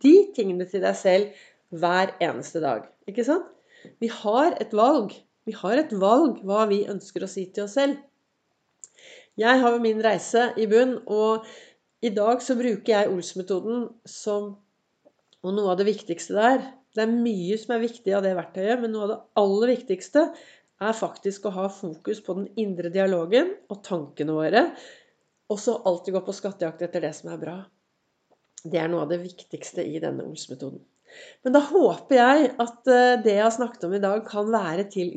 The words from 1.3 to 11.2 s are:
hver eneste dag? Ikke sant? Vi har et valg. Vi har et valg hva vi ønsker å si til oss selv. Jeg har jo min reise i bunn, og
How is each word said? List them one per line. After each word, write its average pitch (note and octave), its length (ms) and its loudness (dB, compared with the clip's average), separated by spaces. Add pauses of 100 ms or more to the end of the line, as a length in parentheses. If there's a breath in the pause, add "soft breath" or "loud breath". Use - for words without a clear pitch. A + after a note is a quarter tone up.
hver F3+ 480 0
eneste D3 400 -4
dag? B2 240 -4 (240)
Ikke A3+ 160 -2
sant? E4 240 -2 (480 loud breath)
Vi A#3 80 -4 (160)
har B3+ 400 2
et - 80 -10
valg. A3 400 2 (320)
Vi G#3+ 160 -10
har G3+ 160 -2
et D4+ 240 0
valg A3+ 380 4 (100)
hva G#3 240 2
vi G3+ 160 2
ønsker F#3 400 -10
å - 20 -10
si F#3 220 -10
til G#3 140 -8
oss G3+ 100 -10
selv. C#4 240 0 (1400 loud breath)
Jeg A#3 240 4
har A#3+ 160 4
jo A#3+ 80 0
min A3 220 0
reise A3+ 500 2
i A3 160 -2
bunn, A#3+ 300 4 (100)
og G#3+ 320 0 (640 loud breath)